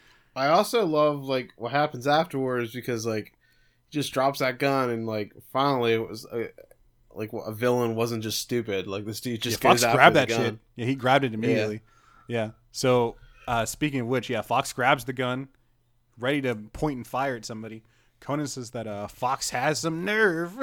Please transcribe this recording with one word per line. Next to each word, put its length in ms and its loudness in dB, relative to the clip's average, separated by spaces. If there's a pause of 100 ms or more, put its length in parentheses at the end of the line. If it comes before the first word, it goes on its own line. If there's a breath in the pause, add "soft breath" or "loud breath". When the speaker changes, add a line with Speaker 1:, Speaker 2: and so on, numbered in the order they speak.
(360 soft breath)
Speaker 1:
I 120 0
also 360 4
love, 400 2
like, 320 -2
what 160 -6
happens 340 0
afterwards 680 2
because, 340 -4
like, 260 -4 (560)
he 100 -6
just 140 -2
drops 280 0
that 180 -2
gun 320 2
and, 160 -2
like, 260 -4 (200)
finally 420 2
it 140 0
was, 180 -12
uh, 220 -6 (680)
like, 180 -8
a 200 -8
villain 420 0
wasn't 300 -2
just 160 -4
stupid. 480 -4
Like, 160 -6
this 160 -8
dude 200 -6
just 220 -4
Speaker 2:
Yeah, 80 6
Speaker 1:
goes 100 6
Speaker 2:
Fox 40 0
Speaker 1:
after 120 4
Speaker 2:
grabbed 200 8
Speaker 1:
the 40 6
Speaker 2:
that 80 2
Speaker 1:
gun. 160 0
Speaker 2:
shit. 140 -4 (180)
Yeah, 100 -6
he 100 0
grabbed 280 4
it 80 -2
Speaker 1:
Yeah. 60 -6
Speaker 2:
immediately. 420 0 (480 soft breath)
Yeah. 220 -2 (220)
So, 440 2 (320 soft breath)
uh, 160 0
speaking 360 -2
of 80 -4
which, 200 -2
yeah, 140 0
Fox 300 0
grabs 320 2
the 80 -6
gun, 360 -4 (680)
ready 240 0
to 140 0
point 400 -4
and 100 -10
fire 300 -2
at 80 -12
somebody. 400 -12 (340)
Conan 300 -4
says 220 -10
that, 180 -8
uh, 180 -8
Fox 440 -4
has 280 0
some 260 -4
nerve. 580 0